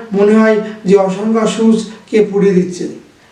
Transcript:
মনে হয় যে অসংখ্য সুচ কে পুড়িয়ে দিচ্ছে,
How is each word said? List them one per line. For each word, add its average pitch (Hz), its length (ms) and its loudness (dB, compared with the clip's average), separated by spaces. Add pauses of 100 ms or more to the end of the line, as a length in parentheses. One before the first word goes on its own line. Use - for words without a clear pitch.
(180)
মনে 208 220 4
হয় 220 180 2 (300)
যে 196 80 4 (120)
অসংখ্য 214 360 -2 (120)
সুচ 220 220 2 (320)
কে 226 80 0 (120)
পুড়িয়ে 190 280 2
দিচ্ছে, 170 280 -4 (460)